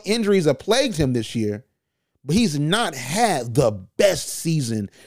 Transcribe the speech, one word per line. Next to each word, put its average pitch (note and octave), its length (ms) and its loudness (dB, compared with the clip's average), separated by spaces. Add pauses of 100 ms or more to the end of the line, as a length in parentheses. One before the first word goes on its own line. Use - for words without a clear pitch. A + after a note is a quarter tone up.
injuries G3 400 2
have C#3+ 140 2
plagued A#3 380 0
him C3+ 160 0
this A#2 220 -4
year, G#2+ 300 -4 (580)
but D3 120 -2
he's F#3 240 0
not D#3+ 360 -2
had C3+ 580 -2
the B2+ 180 4
best E3 560 0
season A#2 640 -4 (180)